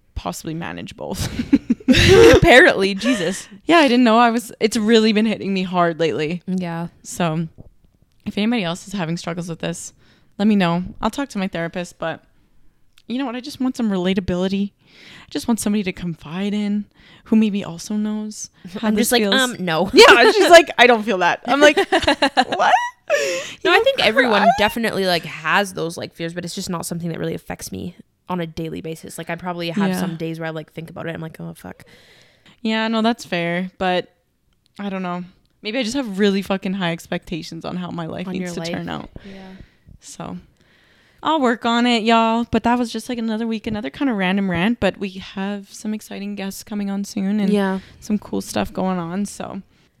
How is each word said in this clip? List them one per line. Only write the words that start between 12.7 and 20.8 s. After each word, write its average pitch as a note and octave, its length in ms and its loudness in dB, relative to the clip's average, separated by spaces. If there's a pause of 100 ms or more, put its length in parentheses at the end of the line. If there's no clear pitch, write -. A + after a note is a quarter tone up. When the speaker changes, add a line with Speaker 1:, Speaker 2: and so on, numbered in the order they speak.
Speaker 1:
you A#3 100 -6
know C#4 80 -4
what? A#3 100 -8
I B3+ 40 -10
just C#4 200 -12
want B3+ 160 -2
some A3+ 140 -2
relatability. F#3+ 840 -2
I - 580 -20
just - 180 -8
want A#3 120 2
somebody G#3 240 0
to F3+ 80 -4
confide F3 640 -6
in G#3 320 -2 (380)
who - 120 2
maybe G#3 280 2
also E3+ 320 -10
knows G#3+ 540 -8 (300)
how A3 80 0
Speaker 2:
I'm G#3+ 60 4
Speaker 1:
this A3 160 2
Speaker 2:
just - 20 0
like, A#3+ 100 4
Speaker 1:
feels. G3+ 120 2
Speaker 2:
"Um, B3+ 240 2
no." F3+ 320 -2
Speaker 1:
<laughs> - 40 0
Yeah, A4 380 10
she's F4+ 180 6
like, E4+ 280 10
"I A#3+ 80 8